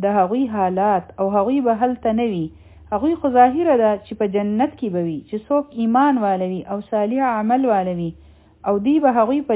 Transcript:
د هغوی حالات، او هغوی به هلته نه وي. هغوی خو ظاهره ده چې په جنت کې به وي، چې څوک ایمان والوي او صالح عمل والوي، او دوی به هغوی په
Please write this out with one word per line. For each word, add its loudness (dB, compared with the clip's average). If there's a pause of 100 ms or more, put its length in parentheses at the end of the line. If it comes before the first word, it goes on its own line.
د 0 (120)
هغوی 0
حالات، 0
او -2 (100)
هغوی 0
به 2
هلته -2
نه 0
وي. -4 (480)
هغوی 0
خو 0
ظاهره 4
ده 4 (140)
چې -14
په 2 (100)
جنت 0
کې -6
به -2
وي، -4 (100)
چې -6 (100)
څوک 0 (180)
ایمان 2
والوي -2
او -6 (140)
صالح 0
عمل 0
والوي، -2 (540)
او 0 (100)
دوی 2
به 6 (100)
هغوی 2
په 0